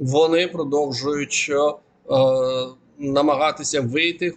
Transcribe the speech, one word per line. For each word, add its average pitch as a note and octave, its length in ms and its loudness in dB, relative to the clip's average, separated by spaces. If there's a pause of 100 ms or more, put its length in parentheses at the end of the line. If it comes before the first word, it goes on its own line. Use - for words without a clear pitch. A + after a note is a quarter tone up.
вони D#3+ 460 2
продовжують, C#3+ 1040 -4
е, D3 260 2 (1200)
намагатися C#3+ 800 0
вийти E3 560 -2